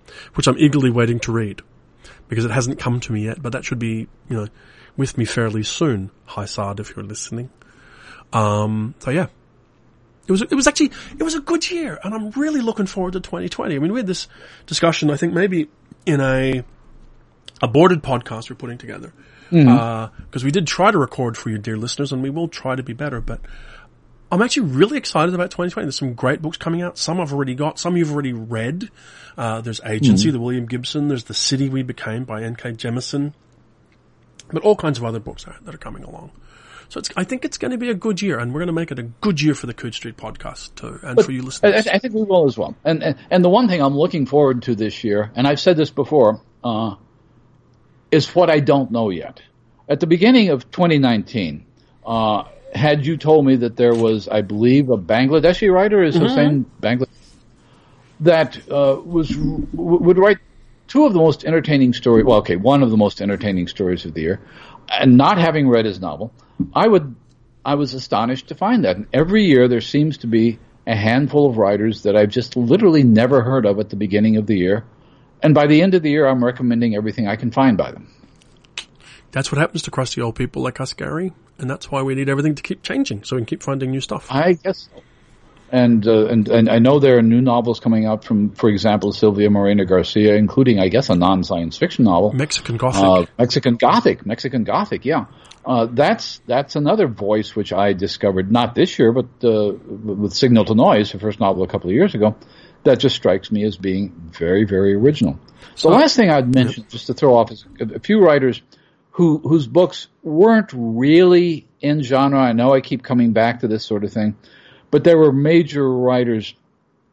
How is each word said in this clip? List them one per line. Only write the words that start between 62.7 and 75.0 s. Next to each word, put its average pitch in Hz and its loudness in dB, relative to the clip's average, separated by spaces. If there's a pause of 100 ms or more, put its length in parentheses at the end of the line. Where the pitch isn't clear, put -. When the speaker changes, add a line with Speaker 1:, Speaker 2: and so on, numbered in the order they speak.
Speaker 2:
of 123 2
the 110 0
most 101 0
entertaining 98 -4
stories 90 -4
of 76 -12
the 80 -8
year, 82 -4 (480)
and 123 6
not 170 4
having 156 2
read 113 4
his 92 -6
novel, 87 -10 (400)
I 175 2
would, 156 2 (480)
I 143 -2
was 143 -4
astonished 123 -4
to 156 -12
find 208 0
that. 92 0
And 107 -12
every 185 2
year 127 6
there 120 0
seems 151 -2
to 120 -10
be 113 2 (260)
a 113 -2
handful 135 2
of 113 -4
writers 104 0
that 101 2
I've 104 4
just 120 -6
literally 151 4
never 123 4
heard 127 0
of 101 0
at 104 -4
the 107 -12
beginning 104 0
of 107 -2
the 107 0
year. 95 0 (580)